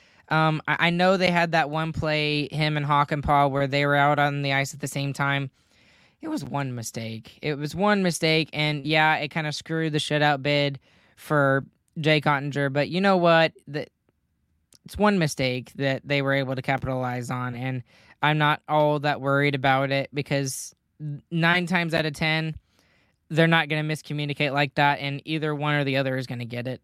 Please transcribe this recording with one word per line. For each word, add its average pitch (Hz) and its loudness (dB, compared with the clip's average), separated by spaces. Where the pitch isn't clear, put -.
Um, 156 2
I, 156 0
I - 2
know 180 4
they 180 2
had 170 2
that 151 0
one 160 -2
play, 151 0
him 151 0
and 147 -2
Hakanpää, 143 2
where 139 0
they 143 0
were 143 2
out 143 4
on 143 0
the 139 -2
ice 139 -2
at 135 -18
the 143 -6
same 139 -4
time. 139 -2
It 311 -10
was 311 -4
one 135 -6
mistake. 113 -12
It 147 -4
was 143 -6
one 202 2
mistake, 160 0
and, 151 -2
yeah, 156 2
it 147 -4
kinda 151 -4
screwed 160 -4
the 151 -2
shutout 147 2
bid 143 0
for 139 2
Jake 156 2
Ottinger. 143 0
But 139 0
you 175 -2
know 196 4
what? 165 4
The, 147 -10
it's - -14
one 202 4
mistake 131 -2
that 135 -2
they 139 0
were 135 0
able 131 -2
to 131 -6
capitalize 127 -4
on, 123 -6
and 127 -6
I'm 151 2
not 151 2
all 151 2
that 143 -2
worried 139 2
about 135 2
it 139 -2
because 139 -4
nine 170 2
times 170 0
out 160 2
of 151 -4
ten, 160 -2
they're 160 4
not 165 4
gonna 151 -2
miscommunicate 147 -4
like 143 0
that, 143 2
and 139 -6
either 151 -4
one 147 0
or 143 2
the 135 0
other 135 -2
is 127 -6
gonna 123 -8
get 120 -8
it. 131 -8